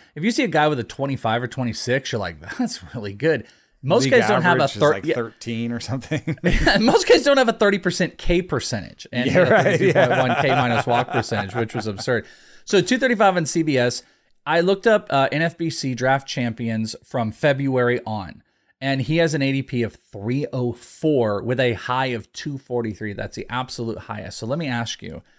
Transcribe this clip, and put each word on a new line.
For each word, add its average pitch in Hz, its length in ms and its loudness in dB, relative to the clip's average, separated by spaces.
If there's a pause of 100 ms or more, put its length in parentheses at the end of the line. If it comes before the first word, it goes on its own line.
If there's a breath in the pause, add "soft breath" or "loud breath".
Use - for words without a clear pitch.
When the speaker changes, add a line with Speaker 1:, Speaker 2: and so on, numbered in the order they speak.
(140 loud breath)
Speaker 1:
if 151 100 -8
you 226 60 2
see 262 140 0
a 220 40 0
guy 151 200 4
with 147 100 0
a 113 60 -4
twenty-five 127 580 -4
or 123 60 -6
twenty-six, 123 640 -4
you're 120 60 -2
like, 85 220 -6
<laughs> - 180 -14
"That's - 240 -4 (120)
really 104 200 -8
good." 131 320 0 (380 soft breath)
Most 160 200 2
Speaker 2:
League 135 80 4
Speaker 1:
guys 107 160 4
don't 120 140 2
have - 160 4
a 131 40 4
Speaker 2:
average 135 140 -2
is, 104 40 -2
Speaker 1:
thir-, 147 120 6
Speaker 2:
like, - 120 -4
Speaker 1:
yeah. 156 120 0
Speaker 2:
thirteen 117 560 -6
or 117 80 -6
something. 135 600 -6
<laughs> - 240 2
Speaker 1:
<laughs> - 160 4
Most 294 280 2
guys 349 160 6
don't 277 120 6
have 262 120 4
a 226 40 2
thirty 202 280 2
percent 175 360 -2
K 175 240 2
percentage - 680 -6
and 123 180 -2
Speaker 2:
Yeah, - 100 4
right, 180 380 4
Speaker 1:
thirty-two 175 160 4
point 165 180 4
one 170 200 2
Speaker 2:
yeah. 160 120 0
Speaker 1:
K 143 80 2
minus 123 360 2
walk 120 240 0
percentage, 104 460 -4
which 117 180 -4
was 113 140 -6
absurd. 107 360 -4 (400 loud breath)
So 202 160 4
two 214 160 0
thirty-five 220 400 4
on 170 80 0
C 160 200 -2
B 151 120 0
S. 123 280 0 (420 soft breath)
I 160 140 2
looked 196 260 2
up, 208 240 4
uh, 135 220 2
N 151 100 0
F 165 160 -2
B 170 100 -2
C 131 280 -6
draft 131 320 0
champions 113 760 -4
from 113 300 -4
February 131 760 0
on, 104 380 -10 (360)
and 135 220 -2
he 151 140 -2
has 165 180 2
an 143 80 0
A 135 80 2
D 135 120 -2
P 120 200 -4
of 107 120 -4
three 120 580 -6
oh 123 200 -2
four 120 680 0
with 123 160 -2
a 123 140 2
high 127 340 -2
of 117 260 -6
two 139 260 -10
forty-three. 113 560 -6
That's 104 200 -10
the - 160 -10
absolute 120 480 -6
highest. 104 400 -12
So 113 80 -10
let 139 140 -4
me 160 80 -6
ask 120 340 -6
you, 82 200 -14 (160 soft breath)